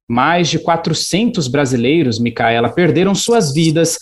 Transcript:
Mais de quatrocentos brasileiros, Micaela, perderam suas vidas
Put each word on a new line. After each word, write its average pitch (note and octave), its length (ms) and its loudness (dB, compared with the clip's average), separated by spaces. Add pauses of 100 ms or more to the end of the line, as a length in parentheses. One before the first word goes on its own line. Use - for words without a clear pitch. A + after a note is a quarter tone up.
Mais D#3 400 0
de D#3+ 120 -2
quatrocentos E3 880 -2
brasileiros, C3 680 0
Micaela, A#2 520 0
perderam F3 440 2
suas G3 400 0
vidas E3 480 0